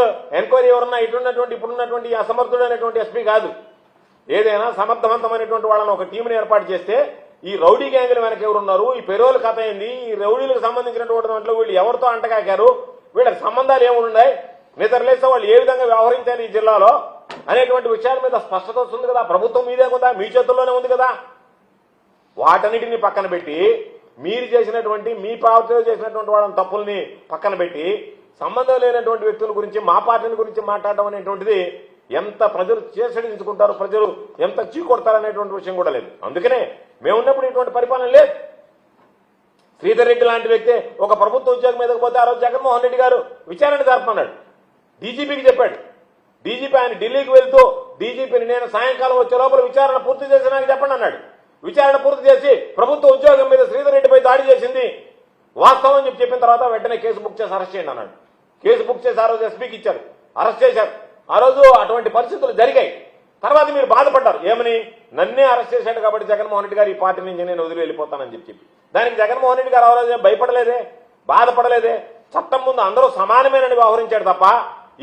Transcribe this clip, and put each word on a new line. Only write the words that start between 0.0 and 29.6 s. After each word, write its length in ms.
ఎంక్వైరీ 340
ఎవరన్నా 320
ఇటున్నటువంటి, 520
ఇప్పుడున్నటువంటి 540
ఈ 120
అసమర్థుడు 440
అనేటువంటి 360
ఎస్పీ 280
కాదు, 180
ఏదైనా 300
సమర్థవంతమైనటువంటి 920
వాళ్ళని 240
ఒక 160
టీంని 300
ఏర్పాటు 320
చేస్తే 240
ఈ 40
రౌడీ 300
గ్యాంగ్ల 340
వెనక 200
ఎవరున్నారు, 400
ఈ 100
పెరోలు 360
కథ 140
ఏంది, 220
ఈ 40
రౌడీలకు 440
సంబంధించినటువంటి 640
దాంట్లో 260
వీళ్ళు 220
ఎవరితో 340
అంటకాకారు, 540
వీళ్ళకి 300
సంబంధాలు 440
ఏమున్నాయి, 440
నిద్రలేస్తే 520
వాళ్ళు 220
ఏ 80
విధంగా 300
వ్యవహరించారు 560
ఈ 100
జిల్లాలో 340
అనేటువంటి 420
విషయాల 320
మీద 100
స్పష్టత 360
వస్తుంది 280
కదా. 120
ప్రభుత్వం 380
మీదే 240
కదా, 160
మీ 60
చేతుల్లోనే 420
ఉంది 160
కదా. 160
వాటన్నిటిని 680
పక్కన 280
పెట్టి 240
మీరు 280
చేసినటువంటి, 580
మీ 80
పార్టీలో 460
చేసినటువంటి 440
వాళ్ళని 280
తప్పుల్ని 380
పక్కన 280
పెట్టి 240
సంబంధం 420
లేనటువంటి 440
వ్యక్తుల 320
గురించి, 200